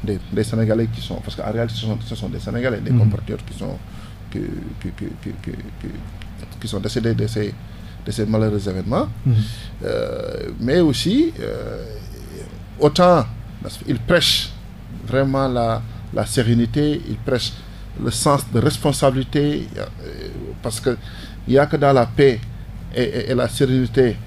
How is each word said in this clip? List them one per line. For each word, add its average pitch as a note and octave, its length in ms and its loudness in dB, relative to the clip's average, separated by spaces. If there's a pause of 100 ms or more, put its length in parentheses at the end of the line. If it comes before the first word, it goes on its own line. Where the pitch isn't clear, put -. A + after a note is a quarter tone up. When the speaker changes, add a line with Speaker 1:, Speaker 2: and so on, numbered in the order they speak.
Speaker 1:
des, G2+ 160 -2 (120)
des G#2+ 120 2
Sénégalais A2+ 500 2
qui - 80 -6
sont, - 140 -6
parce - 200 -8
qu'en - 160 -4
réalité, A#2 240 -2
ce - 100 -6
sont, G#2+ 200 0
ce A#2 100 -6
sont A2 140 -6
des - 100 -6
Sénégalais, A#2+ 400 -2
des G#2 120 0
Speaker 2:
Mhm. B2 80 8
Speaker 1:
compatriotes G#2+ 460 2
qui G2+ 120 -12
sont, G2 200 -6 (540)
qui, G2+ 80 -6 (420)
qui, F#2+ 100 -6
qui, - 140 -8 (180)
qui, - 60 -6 (140)
qui, - 80 -6 (300)
qui, - 60 -8 (760)
qui A2+ 60 -8
sont G#2 120 -4
décédés A2 360 0
de A2 120 0
ces, G#2+ 260 -2 (520)
de A2 60 -4
ces A2 140 0
malheureux G#2+ 440 2
événements. F#2+ 380 0 (180)
Speaker 2:
Mhm. B2+ 80 6 (500)
Speaker 1:
Euh, - 640 -4 (100)
mais C3+ 200 2
aussi, F#3 600 4
euh, G#2+ 460 -6 (920)
autant, D#3+ 460 8 (360)
parce - 160 -8
qu'il - 220 -2
prêche - 520 2 (540)
vraiment C3+ 420 2
la, A2+ 340 2 (320)
la G#2 120 0
sérénité, A#2+ 840 2
il A2+ 80 -2
prêche - 360 -2 (500)
le B2 80 0
sens C#3+ 420 4
de A2+ 60 4
responsabilité, C#3+ 1080 2 (100)
euh, G1+ 60 -6 (800)
parce A#2+ 160 -4
que B2 180 0 (500)
il A#2+ 60 4
n'y C3 60 8
a D3 60 8
que D3+ 120 0
dans C#3 160 6
la B2 120 8
paix B2 340 6 (560)
et, B2 60 2
et, A#2+ 300 0
et B2+ 40 2
la A#2+ 140 2
sérénité B2+ 680 4 (100)